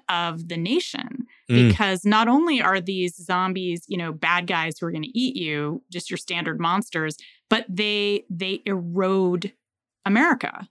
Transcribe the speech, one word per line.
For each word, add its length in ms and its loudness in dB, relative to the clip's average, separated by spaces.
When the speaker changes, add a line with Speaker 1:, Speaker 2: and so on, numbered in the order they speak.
Speaker 1:
of 400 -2
the 80 -6
nation. 640 -4
Speaker 2:
Mm. 200 8
Speaker 1:
Because 340 2
not 240 4
only 340 4
are 200 2
these 340 -2
zombies, 720 -2
you 100 -4
know, 140 -4
bad 360 0
guys 320 -2
who 80 -4
are 40 -4
gonna 220 -6
eat 220 -2
you, 560 -4
just 180 -10
your 80 -6
standard 420 -4
monsters, 560 -2
but 220 2
they, 600 -2
they 360 -4
erode 880 0
America. 680 2